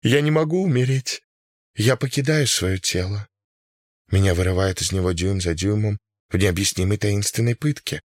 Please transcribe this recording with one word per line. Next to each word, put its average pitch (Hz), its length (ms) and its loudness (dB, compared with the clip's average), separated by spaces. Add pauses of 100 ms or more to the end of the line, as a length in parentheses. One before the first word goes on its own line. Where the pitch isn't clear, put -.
Я 135 180 4
не 151 120 2
могу 156 320 0
умереть. 131 580 0 (540)
Я 117 200 2
покидаю 139 500 0
своё 95 320 0
тело. 98 500 -4 (800)
Меня 98 240 4
вырывает 92 480 0
из - 100 -2
него 92 200 0
дюйм 92 280 -2
за 87 140 -2
дюймом 104 440 0 (300)
в - 80 -2
необъяснимой 95 640 0
таинственной 104 560 0
пытке. - 500 -4